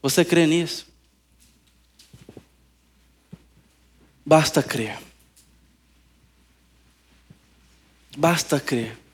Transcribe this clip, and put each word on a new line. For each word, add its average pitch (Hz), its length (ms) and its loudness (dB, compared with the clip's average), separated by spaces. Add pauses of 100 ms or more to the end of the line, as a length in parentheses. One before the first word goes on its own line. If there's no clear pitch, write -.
Você 139 220 2
crê 170 220 4
nisso? 165 400 -2 (3500)
Basta 151 360 4
crer. - 380 -8 (3250)
Basta 156 420 0
crer. 117 380 -6 (160)